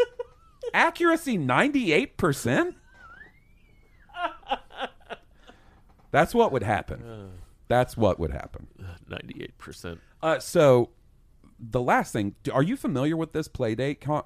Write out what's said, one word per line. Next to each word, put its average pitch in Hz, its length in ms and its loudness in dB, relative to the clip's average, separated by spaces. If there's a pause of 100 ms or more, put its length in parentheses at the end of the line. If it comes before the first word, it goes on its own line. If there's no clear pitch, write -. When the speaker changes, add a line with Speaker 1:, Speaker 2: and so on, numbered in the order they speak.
(340)
Speaker 1:
<laughs> - 400 -14
Speaker 2:
Accuracy, 320 640 2
ninety-eight 175 800 2
percent? 190 580 0 (3250)
That's 139 220 2
what 233 180 4
would 123 120 0
happen. 107 400 -2
Speaker 1:
Uh. 110 240 -16 (400)
Speaker 2:
That's 123 300 2
what 101 220 2
would 76 120 -4
happen. - 360 -12 (420)
Speaker 1:
Ninety-eight - 480 -14
percent. 85 420 -14 (220)
Speaker 2:
Uh, 160 180 0
so, 131 520 6 (680)
the 120 220 -4
last 196 320 0
thing, 101 300 -2
d-, 131 80 -4
are 127 100 2
you 220 160 0
familiar 156 400 -2
with 160 160 -6
this 156 140 -4
Playdate 127 540 -4
con-, 147 240 -4